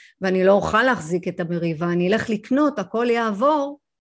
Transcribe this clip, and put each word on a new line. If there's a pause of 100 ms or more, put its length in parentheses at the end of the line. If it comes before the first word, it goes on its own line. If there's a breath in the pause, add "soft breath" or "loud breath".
(220 loud breath)
ואני
לא
אוכל
להחזיק
את
המריבה,
אני
אלך
לקנות,
הכל
יעבור. (360)